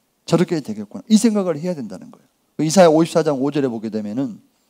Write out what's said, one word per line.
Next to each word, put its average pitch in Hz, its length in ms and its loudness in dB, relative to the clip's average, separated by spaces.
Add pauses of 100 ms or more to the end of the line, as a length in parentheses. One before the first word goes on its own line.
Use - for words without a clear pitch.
(260)
저렇게 165 340 0
되겠구나." 107 480 -12
이 220 80 2
생각을 202 420 0
해야 180 180 -6
된다는 104 360 -14
거예요. - 160 -20 (320)
이사야 160 300 6
오십사 160 340 2
장 147 180 -2
오 143 100 -2
절에 139 180 -2
보게 113 200 -8
되면은, 107 520 -8 (280)